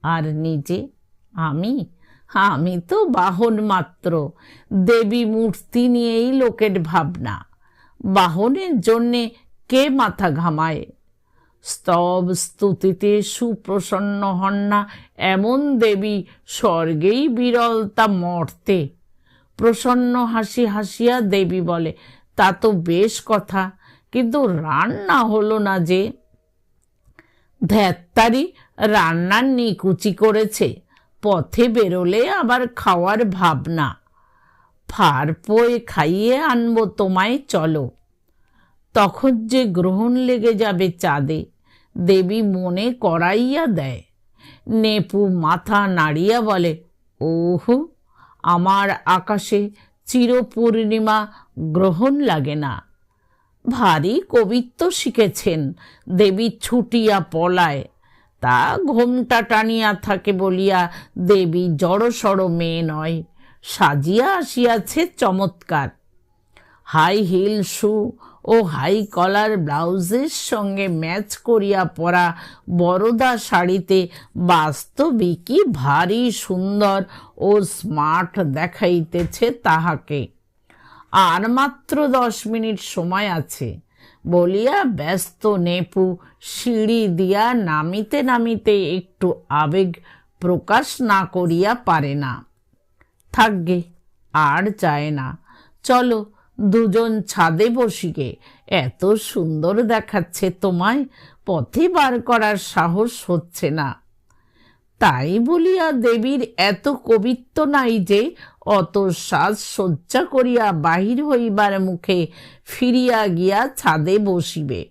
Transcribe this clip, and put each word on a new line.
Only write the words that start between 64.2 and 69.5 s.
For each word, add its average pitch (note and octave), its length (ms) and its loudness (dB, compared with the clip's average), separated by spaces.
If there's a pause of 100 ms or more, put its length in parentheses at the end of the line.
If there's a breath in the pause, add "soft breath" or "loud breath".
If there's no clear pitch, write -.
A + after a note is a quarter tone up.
আসিয়াছে B3 720 0
চমৎকার। F#3 840 -2 (960 soft breath)
হাই F3 380 2
হিল G3 400 0
শু G#3+ 500 -2 (320 loud breath)
ও A3+ 180 4
হাই F3 440 0
কলার G3+ 500 0